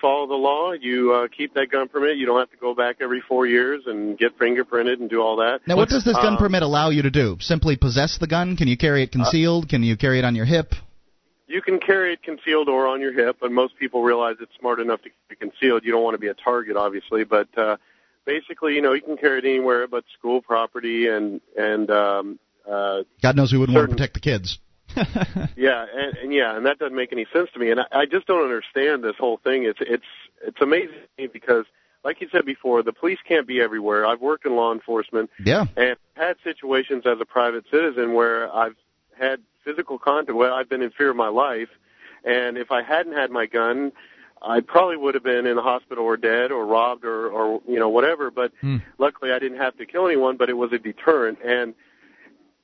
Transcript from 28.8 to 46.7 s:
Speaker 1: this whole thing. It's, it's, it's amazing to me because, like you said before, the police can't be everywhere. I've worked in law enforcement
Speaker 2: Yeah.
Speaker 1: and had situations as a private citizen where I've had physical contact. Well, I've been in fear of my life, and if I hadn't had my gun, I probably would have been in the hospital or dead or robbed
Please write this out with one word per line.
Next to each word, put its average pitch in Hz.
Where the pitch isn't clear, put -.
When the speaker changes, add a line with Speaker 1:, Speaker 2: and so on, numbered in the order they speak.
Speaker 1:
this 107
whole 120
thing. 131
It's, 107
it's, 120
it's -
amazing 156
to 135
me 131
because, 117
like 151
you 170
said 175
before, 127
the 113
police 180
can't 151
be 123
everywhere. 107
I've 117
worked 147
in 123
law 117
enforcement 113
Speaker 2:
Yeah. 156
Speaker 1:
and 123
had 170
situations 135
as 117
a 113
private 117
citizen 123
where 117
I've 110
had 131
physical 147
contact. 143
Well, 127
I've 131
been 131
in 117
fear 143
of 120
my 113
life, 117
and 123
if 120
I 123
hadn't 160
had 135
my 117
gun, 120
I 117
probably 170
would 139
have 123
been 123
in 120
the 117
hospital 123
or 113
dead 117
or 113
robbed 117